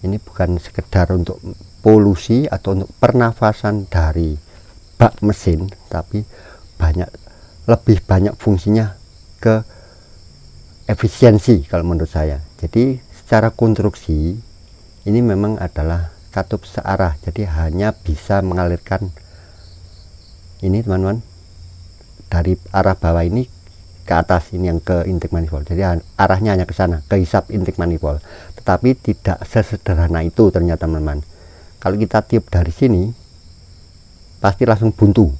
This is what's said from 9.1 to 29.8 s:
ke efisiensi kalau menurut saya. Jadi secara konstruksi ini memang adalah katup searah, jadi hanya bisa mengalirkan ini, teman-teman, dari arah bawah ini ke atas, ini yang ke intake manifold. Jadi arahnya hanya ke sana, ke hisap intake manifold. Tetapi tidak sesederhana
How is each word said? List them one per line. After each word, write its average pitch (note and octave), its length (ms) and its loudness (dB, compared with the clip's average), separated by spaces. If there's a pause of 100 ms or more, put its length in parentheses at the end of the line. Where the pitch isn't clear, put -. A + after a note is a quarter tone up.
ke A2 220 2 (1200)
efisiensi G#2 840 4
kalau E2+ 220 -2
menurut E2 220 -2
saya. D#2 280 -2 (220)
Jadi B2 400 0
secara - 480 0
konstruksi G2 880 0 (720)
ini A2 160 2
memang G#2 320 0
adalah E2 560 -4 (180)
katup - 380 -6
searah, F#2 560 -2
jadi F#2+ 240 -6 (160)
hanya F#2+ 320 -2
bisa F#2+ 480 -2
mengalirkan F2+ 640 -2 (1600)
ini, G2 160 0
teman-teman, G2 400 -2 (1120)
dari E2+ 240 0 (160)
arah F#2+ 240 2
bawah E2 240 0
ini G2 240 0 (600)
ke - 120 -4
atas, F2 400 -2
ini F2+ 160 -2
yang E2 80 -2
ke F2 240 -2
intake F2+ 280 -4
manifold. D#2 360 -4
Jadi F2 160 -2 (320)
arahnya F#2+ 400 2
hanya F2+ 80 0
ke - 80 -10
sana, F2 320 -2
ke G2+ 160 0
hisap F#2 320 -2
intake F#2+ 240 -4
manifold. D#2 480 -4 (320)
Tetapi A#2+ 400 0
tidak - 480 -4
sesederhana E2+ 800 -2